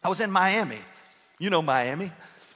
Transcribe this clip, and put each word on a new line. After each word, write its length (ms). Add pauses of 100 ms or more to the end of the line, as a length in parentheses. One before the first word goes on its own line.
I 60
was 100
in 120
Miami. 480 (600)
You 100
know 120
Miami. 500 (440)